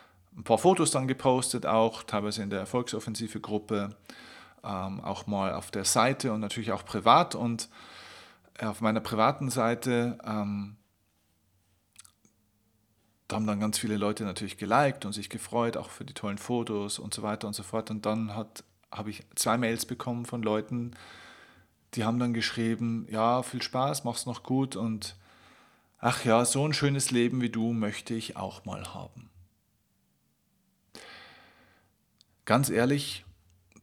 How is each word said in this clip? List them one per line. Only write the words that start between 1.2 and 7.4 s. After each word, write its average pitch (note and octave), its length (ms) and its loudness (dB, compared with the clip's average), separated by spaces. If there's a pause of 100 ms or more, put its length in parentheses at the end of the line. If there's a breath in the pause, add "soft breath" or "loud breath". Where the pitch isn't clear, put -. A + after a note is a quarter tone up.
auch A2+ 340 4
teilweise G#2 400 -2
in G2+ 80 -4
der G2+ 120 -2
Erfolgsoffensive-Gruppe, G#2+ 1300 -4 (680 loud breath)
ähm, F#2+ 380 -6
auch - 260 -8
mal G2 260 0
auf D2 160 -8
der G2 160 -4
Seite B2+ 480 4
und G#2+ 60 -2
natürlich G#2+ 320 -4
auch G2+ 120 -2
privat. A#2+ 520 6
Und A#2 340 -2 (880 loud breath)